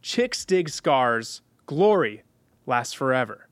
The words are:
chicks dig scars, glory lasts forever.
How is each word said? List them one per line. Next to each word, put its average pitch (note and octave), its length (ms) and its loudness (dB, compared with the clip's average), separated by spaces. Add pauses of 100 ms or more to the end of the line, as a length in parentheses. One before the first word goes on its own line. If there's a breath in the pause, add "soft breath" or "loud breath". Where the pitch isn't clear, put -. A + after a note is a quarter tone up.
chicks - 420 -4
dig F#3 240 0
scars, B2 720 0 (240)
glory D3+ 580 2 (420)
lasts B2 280 -2
forever. B2+ 580 -2